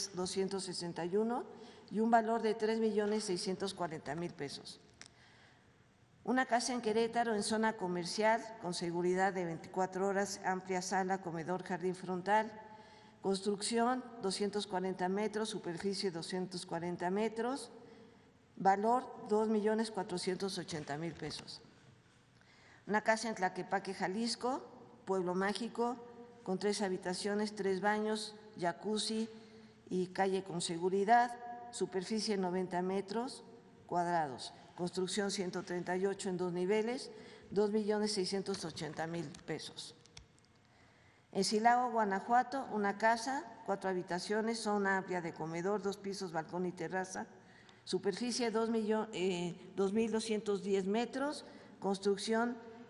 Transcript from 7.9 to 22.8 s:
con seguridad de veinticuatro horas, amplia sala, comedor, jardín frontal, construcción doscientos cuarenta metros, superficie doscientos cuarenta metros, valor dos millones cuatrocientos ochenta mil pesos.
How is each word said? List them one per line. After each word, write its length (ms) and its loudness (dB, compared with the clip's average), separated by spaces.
con 120 -4
seguridad 580 2
de 140 -2
veinticuatro 640 -2
horas, 360 0
amplia 380 0
sala, 400 0
comedor, 420 -4
jardín 320 -2
frontal, 560 0
construcción 800 2
doscientos 460 0
cuarenta 400 0
metros, 420 0
superficie 640 -2
doscientos 540 -4
cuarenta 440 -2
metros, 640 -2
valor 500 4
dos 180 6
millones 420 4
cuatrocientos 680 -2
ochenta 400 -6
mil 160 -4
pesos. 480 -10